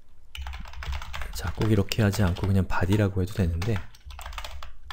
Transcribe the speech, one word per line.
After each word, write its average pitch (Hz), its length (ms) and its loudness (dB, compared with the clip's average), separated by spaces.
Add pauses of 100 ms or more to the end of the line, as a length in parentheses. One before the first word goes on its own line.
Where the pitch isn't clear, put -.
(1300)
자, - 200 -6
꼭 110 180 2
이렇게 101 300 4
하지 101 200 4
않고 92 260 2
그냥 98 200 4
바디라고 95 540 4
해도 92 100 -2
되는데 90 440 0 (1160)